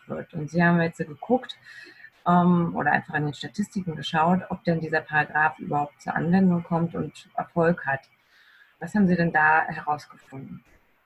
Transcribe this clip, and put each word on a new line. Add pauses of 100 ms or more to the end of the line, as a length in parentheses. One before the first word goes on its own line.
wird.
Und
Sie
haben
jetzt
geguckt, (720)
ähm,
oder
einfach
in
den
Statistiken
geschaut, (100)
ob
denn
dieser
Paragraph
überhaupt
zur
Anwendung
kommt
und
Erfolg
hat. (800)
Was
haben
Sie
denn
da
herausgefunden? (420)